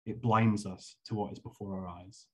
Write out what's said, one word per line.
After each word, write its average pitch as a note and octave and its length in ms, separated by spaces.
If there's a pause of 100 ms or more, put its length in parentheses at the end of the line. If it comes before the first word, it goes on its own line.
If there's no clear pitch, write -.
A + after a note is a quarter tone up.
it - 160
blinds A2 440
us F#2 300 (100)
to - 80
what G#2 200
is - 60
before G2 380
our F#2 100
eyes. F2 460